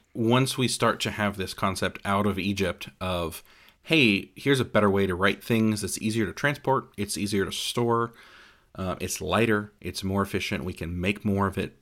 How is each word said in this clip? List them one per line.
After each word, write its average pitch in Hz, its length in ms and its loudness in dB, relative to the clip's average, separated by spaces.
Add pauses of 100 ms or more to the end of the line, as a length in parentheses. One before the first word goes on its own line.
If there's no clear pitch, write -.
(140)
once 123 420 4
we 127 120 2
start - 320 0
to 117 100 -2
have 101 260 -2
this 95 160 -6
concept 98 520 -2
out 101 220 2
of 95 120 0
Egypt 95 500 -2 (120)
of, 87 420 -4 (400)
"Hey, 120 520 4
here's 135 260 2
a 113 40 0
better 104 240 4
way 98 180 4
to 90 80 0
write 95 300 0
things. 110 400 2
It's - 160 -6
easier 110 240 0
to 87 80 -2
transport. 139 640 -2
It's 101 220 -4
easier 101 260 0
to 82 80 -4
store. 117 640 -2 (600)
Uh, 92 260 -4
it's - 200 -6
lighter. 104 520 2 (100)
It's - 200 -8
more 98 200 2
efficient. 95 420 -4
We 90 80 -6
can 87 260 -6
make 98 280 -2
more 98 200 2
of 92 120 -2
it - 240 -4